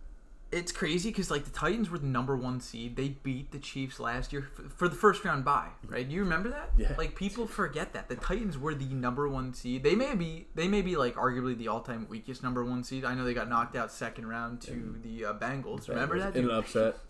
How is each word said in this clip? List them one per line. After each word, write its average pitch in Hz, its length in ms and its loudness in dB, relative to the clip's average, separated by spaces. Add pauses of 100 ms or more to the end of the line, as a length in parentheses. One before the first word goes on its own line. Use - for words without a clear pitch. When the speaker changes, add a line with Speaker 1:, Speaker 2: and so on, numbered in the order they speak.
(520)
Speaker 1:
it's 175 220 -2
crazy 180 400 0
'cause, 180 180 -2
like, 147 140 0
the - 60 -8
Titans 185 380 2
were 170 80 -4
the 143 100 -2
number 131 280 2
one 127 240 -2
seed. 120 380 -8
They 135 120 0 (140)
beat 135 280 -4
the 143 80 -10
Chiefs 135 420 -6
last 123 320 -2
year 139 160 -6 (100)
f-, - 140 -12
for 180 160 4
the 170 80 -2
first 202 260 6
round 147 220 2
bye, 120 240 4 (180)
right? 123 180 -2
You 156 180 -4
remember 185 260 2
that? 294 260 -2
Speaker 2:
Yeah. - 220 8
Speaker 1:
Like, 160 180 -2
people 208 320 -2
forget 151 460 -2
that. 98 160 -8
The 123 80 -2
Titans 190 400 0
were 147 180 0
the 135 180 -2
number 127 360 2
one 127 240 -2
seed. 127 300 -2
They 160 120 8
may 269 180 2
be, 165 400 -2
they 165 140 2
may 202 140 4
be, 180 160 2
like, 120 180 2
arguably 123 420 2
the 113 120 -4
all-time 113 400 -4
weakest 113 340 -8
number 123 220 0
one 123 180 -2
seed. 131 220 -4
I 123 100 0
know 127 80 -2
they 123 100 2
got 113 140 0
knocked 120 300 2
out 113 160 -2
second 113 340 -6
round 117 360 -6
to 123 100 -8
Speaker 2:
And 113 300 -6
Speaker 1:
the, 113 220 -8
uh, 104 100 -2
Bengals. 117 500 -4
Speaker 2:
Bengals - 40 -10
Speaker 1:
Remember 143 300 2
that, 190 160 0
Speaker 2:
in 127 80 4
Speaker 1:
dude? 120 80 4
Speaker 2:
an 113 60 4
upset. 110 400 4 (120)